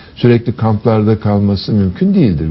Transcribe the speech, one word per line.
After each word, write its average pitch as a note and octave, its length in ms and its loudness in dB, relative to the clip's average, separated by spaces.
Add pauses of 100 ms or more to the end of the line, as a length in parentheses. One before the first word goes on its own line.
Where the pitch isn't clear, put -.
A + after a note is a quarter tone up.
(160)
sürekli A#2+ 360 0
kamplarda A2 680 0
kalması G2+ 540 0
mümkün G#2+ 400 0
değildir. F#2+ 380 0